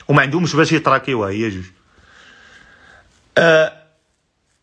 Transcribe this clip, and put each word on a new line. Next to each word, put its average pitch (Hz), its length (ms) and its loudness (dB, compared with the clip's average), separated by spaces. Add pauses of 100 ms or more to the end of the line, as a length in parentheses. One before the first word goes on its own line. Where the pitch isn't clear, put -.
وما 143 140 2
عندهمش 143 340 -2
باش 156 160 2
يتراكيوها، 131 580 -2
هي 107 200 -4
جوج. 92 160 -10 (1700)
آه، 160 460 2 (800)